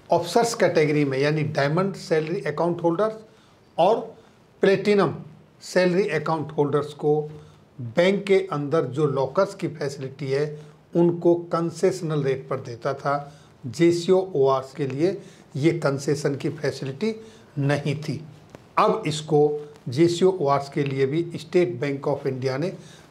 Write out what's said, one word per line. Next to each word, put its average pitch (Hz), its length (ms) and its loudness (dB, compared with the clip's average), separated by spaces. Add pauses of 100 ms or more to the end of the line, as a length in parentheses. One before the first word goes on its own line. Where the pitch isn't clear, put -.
(120)
ऑफिसर्स 226 420 2
कैटेगरी 151 520 2
में, 131 120 -2
यानी 147 260 2
डायमंड 156 520 0
सैलरी 160 460 -2
अकाउंट 165 420 -2
होल्डर्स 180 300 2 (640)
और 220 400 2 (440)
प्लेटिनम 196 540 2 (460)
सैलरी 180 480 2
अकाउंट 156 420 -2
होल्डर्स 143 420 0
को 151 360 0 (520)
बैंक 180 420 2
के 190 280 2
अंदर 147 340 -2
जो 131 200 -2
लॉकर्स 151 500 0
की 165 120 -6
फैसिलिटी 135 640 -8
है 147 460 -4 (180)
उनको 170 400 4
concessional 170 880 -2
rate 131 260 -2
पर 139 80 -4
देता 120 360 -6
था। 143 400 -4 (340)
जेसीओ 170 680 2
ओआरएस 135 380 2
के 147 140 -4
लिए 165 340 -2 (340)
ये 151 160 2
concession 143 640 0
की 147 140 -6
facility 147 720 -6 (380)
नहीं 143 420 0
थी। - 240 -8 (520)
अब - 300 4
इसको 147 600 2 (220)
जेसीओ 170 520 4
ओआरएस 139 280 0
के 147 140 -2
लिए 135 220 0
भी 160 300 -2
State 165 440 0
Bank 139 280 -4
of 139 200 -2
India 127 300 -2
ने 180 160 -2 (380)